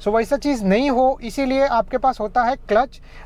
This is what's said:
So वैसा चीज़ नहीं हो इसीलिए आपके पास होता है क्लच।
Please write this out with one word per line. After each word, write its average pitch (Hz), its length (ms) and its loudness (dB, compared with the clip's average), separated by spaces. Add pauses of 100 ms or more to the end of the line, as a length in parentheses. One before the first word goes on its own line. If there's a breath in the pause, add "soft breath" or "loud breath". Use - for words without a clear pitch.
So 208 140 0
वैसा 226 220 0
चीज़ 254 280 -2
नहीं 226 260 2
हो 254 320 2
इसीलिए 269 440 0
आपके 247 320 0
पास 262 220 0
होता 214 220 0
है 247 140 0 (120)
क्लच। 226 320 0 (260 loud breath)